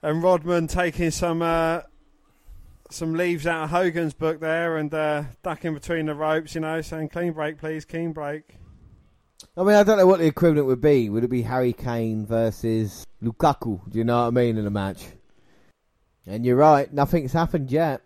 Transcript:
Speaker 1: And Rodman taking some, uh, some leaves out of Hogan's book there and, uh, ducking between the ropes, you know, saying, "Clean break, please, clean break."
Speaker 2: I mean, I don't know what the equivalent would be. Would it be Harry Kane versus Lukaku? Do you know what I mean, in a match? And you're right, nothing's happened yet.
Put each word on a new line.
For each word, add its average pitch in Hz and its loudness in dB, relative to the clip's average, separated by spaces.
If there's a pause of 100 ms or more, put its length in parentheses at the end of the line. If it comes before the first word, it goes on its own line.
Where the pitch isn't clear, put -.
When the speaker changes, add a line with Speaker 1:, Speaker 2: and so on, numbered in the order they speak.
Speaker 1:
And 156 -2
Rodman 175 2
taking 170 -2
some, 170 -2
uh, 165 0 (1080)
some 160 -6
leaves 170 -2
out 160 -2
of 151 -8
Hogan's 170 0
book 156 -4
there 160 -2
and, 151 -4
uh, 151 -2 (180)
ducking 165 -6
between 160 -6
the 151 -6
ropes, 156 -4
you 160 -6
know, 160 -4
saying, 156 -8
"Clean 170 -6
break, 156 -8
please, 156 -10
clean 165 -8
break." 151 -10 (1000)
Speaker 2:
I 175 -4
mean, 208 6
I 208 8
don't 208 4
know 185 8
what 185 6
the 165 2
equivalent 151 4
would 127 2
be. 139 4
Would 110 0
it 123 -2
be 123 -2
Harry 123 0
Kane 113 -4
versus 113 -2 (160)
Lukaku? 117 -2 (100)
Do 110 -4
you 113 0
know 120 2
what 120 0
I - 0
mean, 120 2
in 107 -2
a 101 -4
match? 98 -6 (1200)
And 107 -6
you're 123 4
right, 143 6
nothing's 143 0
happened 160 -2
yet. 151 0